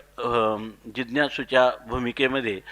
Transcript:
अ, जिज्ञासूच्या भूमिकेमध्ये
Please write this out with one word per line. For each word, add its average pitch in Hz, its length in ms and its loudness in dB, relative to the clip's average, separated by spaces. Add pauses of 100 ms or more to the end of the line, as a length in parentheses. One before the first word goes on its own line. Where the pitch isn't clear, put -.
(180)
अ, 117 380 2 (400)
जिज्ञासूच्या 127 760 2 (160)
भूमिकेमध्ये 123 720 0 (100)